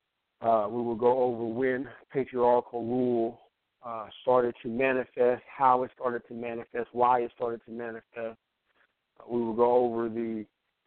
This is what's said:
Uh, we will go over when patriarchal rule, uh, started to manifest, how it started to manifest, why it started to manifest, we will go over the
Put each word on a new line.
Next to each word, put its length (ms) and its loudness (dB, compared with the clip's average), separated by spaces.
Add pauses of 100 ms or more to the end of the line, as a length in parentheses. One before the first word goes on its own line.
(420)
Uh, 280 2
we 120 -4
will 140 -2
go 280 2
over 220 -2
when 440 -2 (220)
patriarchal 720 0
rule, 560 0 (460)
uh, 240 -10 (140)
started 380 4
to 60 -12
manifest, 800 0
how 360 4
it 120 -6
started 320 -4
to 60 -16
manifest, 580 -8
why 300 4
it 140 -4
started 280 -6
to 80 -20
manifest, 680 -12 (880)
we 140 -2
will 120 -2
go 200 4
over 360 2
the 360 -6 (420)